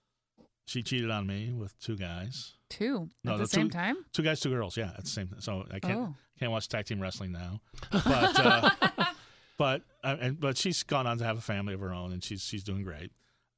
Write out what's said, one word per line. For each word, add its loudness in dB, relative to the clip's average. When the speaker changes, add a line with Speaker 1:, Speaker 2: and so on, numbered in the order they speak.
Speaker 1:
she -4
cheated 0
on 0
me -4
with -8
two -4
guys. -6
Speaker 2:
Two? -2
Speaker 1:
No, 0
Speaker 2:
At 0
the 2
Speaker 1:
the -2
Speaker 2:
same 4
Speaker 1:
two, -8
Speaker 2:
time? 0
Speaker 1:
two 0
guys, 4
two 0
girls. 0
Yeah, -2
at -10
the -6
same -4
time. -12
So -4
I -6
can't, 0
Speaker 2:
Oh. -4
Speaker 1:
can't -2
watch -2
tag -2
team -4
wrestling -4
now. -8
Speaker 2:
<laughs> -10
Speaker 1:
But, 6
uh, 8
<laughs> -2
but, 2
uh, 0
and, 0
but 0
she's 0
gone 2
on 0
to -2
have 0
a -6
family -2
of -4
her -4
own, -6
and -6
she's, -6
she's -6
doing -4
great. -10